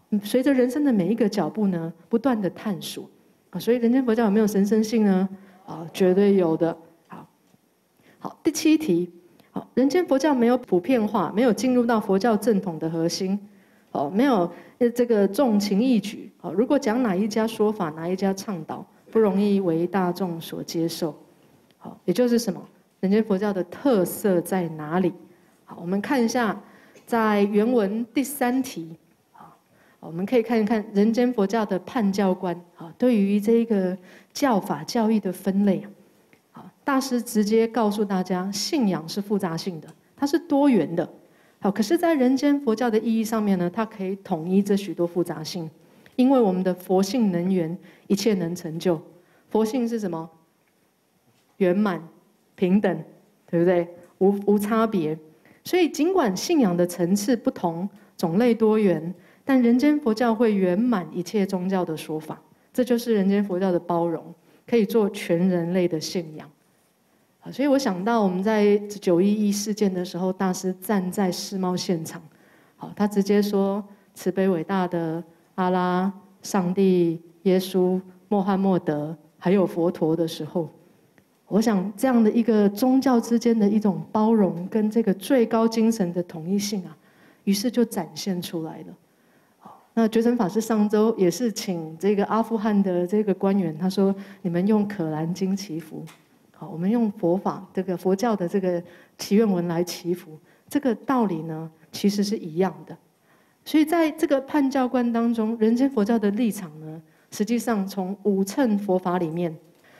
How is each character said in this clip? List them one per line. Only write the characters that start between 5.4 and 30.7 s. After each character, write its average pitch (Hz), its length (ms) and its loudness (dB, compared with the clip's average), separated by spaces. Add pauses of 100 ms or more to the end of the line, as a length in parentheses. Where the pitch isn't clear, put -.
啊， 160 280 -12
绝 185 200 4
对 202 220 4
有 165 220 2
的。 165 200 -2 (300)
好， - 180 -20 (920)
好， - 240 -12
第 320 80 0
七 311 260 4
题。 175 320 0 (420)
好， - 220 -12
人 269 160 4
间 339 160 0
佛 269 140 2
教 294 160 2
没 233 120 2
有 247 100 4
普 185 200 0
遍 214 300 0
化， 190 260 -2
没 220 100 2
有 226 100 4
进 247 200 0
入 247 120 2
到 233 120 2
佛 196 220 0
教 226 160 2
正 202 240 2
统 170 180 -6
的 160 120 -4
核 165 180 -2
心， 190 320 -4 (540)
哦， 147 200 -4
没 233 120 2
有， 185 260 2 (280)
呃， 240 100 4
这 240 160 0
个 214 200 4
重 208 320 2
情 202 240 2
义 254 160 4
举。 - 320 -6 (120)
哦， 135 100 -8
如 208 160 0
果 294 100 4
讲 247 240 0
哪 202 140 0
一 202 100 0
家 220 220 -2
说 220 240 0
法， 185 200 -4
哪 160 140 -10
一 185 120 -4
家 196 160 0
倡 190 320 -10
导， - 200 -12 (260)
不 226 60 0
容 196 220 4
易 202 220 2
为 170 260 0
大 180 240 0
众 175 300 -6
所 165 200 -10
接 165 280 -4
受。 160 280 -6 (600)
好， - 280 -20
也 180 80 2
就 247 160 2
是 233 100 4
什 208 120 -4
么？ 160 140 -8 (360)
人 190 100 2
间 220 100 4
佛 208 160 0
教 202 140 -2
的 185 140 -2
特 214 400 0
色 180 340 0
在 170 300 -2
哪 156 320 -4
里？ 175 100 2 (540)
好， - 160 -20
我 175 40 -10
们 190 140 -2
看 240 240 0
一 - 20 2
下， 233 320 -2 (480)
在 214 380 2
原 208 300 2
文 220 300 0 (100)
第 277 100 0
三 254 400 -2
题， 165 320 -12 (380)
好， - 240 -20 (420)
我 160 100 -16
们 170 160 -6
可 247 120 2
以 226 40 4
看 233 160 0
一 214 80 2
看 214 160 0 (120)